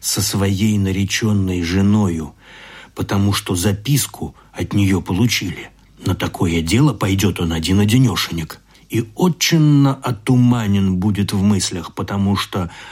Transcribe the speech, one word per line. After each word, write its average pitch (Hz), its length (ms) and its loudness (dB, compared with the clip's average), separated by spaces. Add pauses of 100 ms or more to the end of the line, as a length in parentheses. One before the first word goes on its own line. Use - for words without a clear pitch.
со - 220 -4
своей 101 560 0
наречённой 95 840 0
женою, 92 720 0 (600)
потому 98 380 0
что - 220 -4
записку – 104 800 -2 (180)
от - 220 -6
неё 98 280 2
получили. 101 680 -2 (360)
На 98 80 0
такое 82 480 -2
дело 117 320 2
пойдёт 98 460 0
он 82 120 -2
один-одинёшенек. 92 1080 0 (320)
И - 240 -2
отчинно 151 800 4
отуманен 117 1000 0
будет 98 360 -2
в 98 100 0
мыслях, 92 520 -2
потому 101 420 -2
что 92 340 -6 (220)